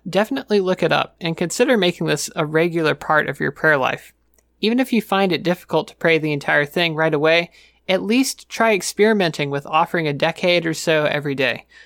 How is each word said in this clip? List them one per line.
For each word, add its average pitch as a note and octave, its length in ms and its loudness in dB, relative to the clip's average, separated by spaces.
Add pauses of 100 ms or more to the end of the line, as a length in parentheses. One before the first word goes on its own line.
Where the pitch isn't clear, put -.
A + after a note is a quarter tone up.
(100)
definitely G#3+ 500 0
look F#3 220 -2
it D#3+ 100 2
up - 260 -2
and E3 160 -4
consider A#3+ 440 0
making F3 300 0
this D3+ 280 -2
a E3 80 -2
regular D#3+ 500 0
part D3+ 320 0
of - 140 -6
your C#3+ 120 -2
prayer D#3 260 2
life. - 340 -4 (480)
Even A3+ 180 0
if B3+ 140 0
you A3+ 80 4
find G3 320 0
it D3 120 -2
difficult E3 440 -2
to - 80 -20
pray E3 220 2
the D3+ 160 -2
entire D3 320 0
thing E3 280 -2
right D#3 200 0
away, D#3+ 360 2 (360)
at F#3 160 0
least A#3+ 460 -2
try A3+ 240 0
experimenting F#3 800 0
with C#3 160 -6
offering D#3+ 420 0
a C#3+ 60 -2
decade E3 500 0
or E3 80 -2
so D#3 320 0
every C#3+ 300 -2
day. B2+ 320 -2 (200)